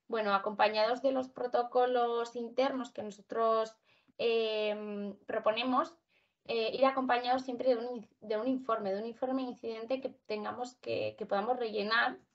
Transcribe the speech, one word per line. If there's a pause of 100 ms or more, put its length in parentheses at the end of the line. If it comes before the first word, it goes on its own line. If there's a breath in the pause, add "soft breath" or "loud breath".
bueno,
acompañados
de
los
protocolos
internos
que
nosotros, (420 soft breath)
em, (100)
proponemos, (520)
eh,
ir
acompañados
siempre
de
un
in-, (120)
de
un
informe,
de
un
informe
incidente
que (160)
tengamos
que,
que
podamos
rellenar, (180)